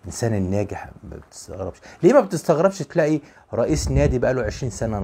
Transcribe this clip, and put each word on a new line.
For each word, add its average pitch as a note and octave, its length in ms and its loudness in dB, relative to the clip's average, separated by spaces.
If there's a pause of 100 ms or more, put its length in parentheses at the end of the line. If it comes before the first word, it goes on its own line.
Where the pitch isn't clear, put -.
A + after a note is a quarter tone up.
الإنسان A2 320 -4
الناجح G2 560 -2 (140)
ما - 140 -16
بتستغربش. - 600 -14 (260)
ليه G#3 100 8
ما C#4+ 60 8
بتستغربش F#3 600 0
تلاقي D#3 400 0 (340)
رئيس C3 380 0
نادي C3+ 280 2
بقاله B2+ 240 0
عشرين G#2+ 280 -6
سنة A2 320 -4